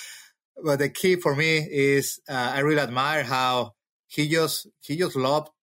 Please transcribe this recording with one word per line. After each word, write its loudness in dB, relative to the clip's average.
but 0
the 0
key 2
for 0
me 2
is, 0
uh, -2
I -2
really 2
admire 0
how 0
he -2
just, 0
he -6
just -2
loved 0